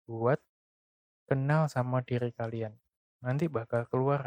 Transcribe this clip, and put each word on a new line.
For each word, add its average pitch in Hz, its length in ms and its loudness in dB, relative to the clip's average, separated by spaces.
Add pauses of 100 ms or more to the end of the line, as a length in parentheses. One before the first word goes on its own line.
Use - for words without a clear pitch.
buat 117 320 0 (880)
kenal 143 480 2
sama 127 320 0
diri 120 320 -2
kalian. 113 400 -6 (480)
Nanti 143 240 0
bakal 117 400 -2
keluar 135 380 2